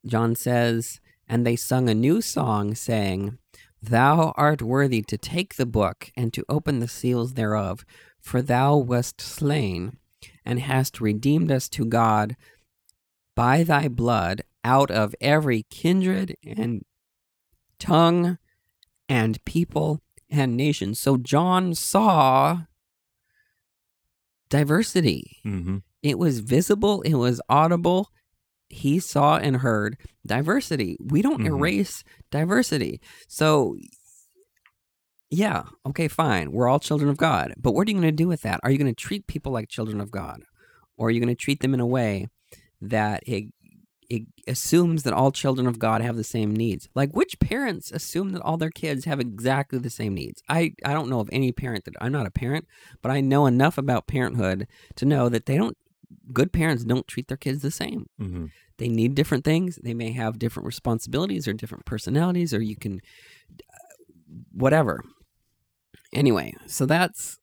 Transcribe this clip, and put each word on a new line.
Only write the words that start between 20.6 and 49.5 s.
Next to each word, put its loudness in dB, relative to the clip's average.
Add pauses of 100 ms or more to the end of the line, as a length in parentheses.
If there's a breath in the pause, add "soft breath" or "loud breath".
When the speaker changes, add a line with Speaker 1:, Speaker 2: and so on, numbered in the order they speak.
Speaker 1:
So 2
John 2
saw 4 (1900)
diversity. 2
Speaker 2:
Mm-hmm. -4 (240)
Speaker 1:
It 0
was 0
visible. 2
It 2
was 2
audible. 2 (600)
He 0
saw 2
and 0
heard 0 (280 loud breath)
diversity. -2
We 0
don't 0
Speaker 2:
Mm-hmm. 0
Speaker 1:
erase -2 (280 soft breath)
diversity. 0 (260 loud breath)
So, 2 (1500)
yeah, 0 (240)
okay, -2
fine. 0
We're 2
all 4
children 0
of 0
God. 2
But 2
what 2
are 0
you 0
gonna 4
do 0
with -2
that? -2
Are 2
you 4
gonna 2
treat -8
people -8
like -6
children -6
of -10
God? -10 (540 soft breath)
Or -2
are 2
you 2
gonna 0
treat -4
them 2
in 0
a 0
way -2 (540 soft breath)
that -2
it, -4 (640)
it -6 (240)
assumes 0
that -2
all 4
children 0
of -2
God 0
have -2
the -4
same -2
needs? -4
Like, 0
which -2
parents -4
assume -6
that -8
all -2
their -2
kids -6
have -2
exactly -2